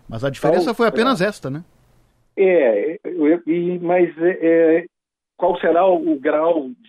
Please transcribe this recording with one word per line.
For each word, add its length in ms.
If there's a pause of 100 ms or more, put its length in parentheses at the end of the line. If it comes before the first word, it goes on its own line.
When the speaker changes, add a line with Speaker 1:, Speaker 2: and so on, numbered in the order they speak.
Speaker 1:
Mas 160
a 60
diferença 320
Speaker 2:
Então, 120
Speaker 1:
foi 140
apenas 320
Speaker 2:
é. 60
Speaker 1:
esta, 240
né? 120 (720)
Speaker 2:
É, 680
eu, 420
e, 340
mas, 360
é, 240
é, 460 (500)
qual 240
será 240
o, 280
o 60
grau 520 (180)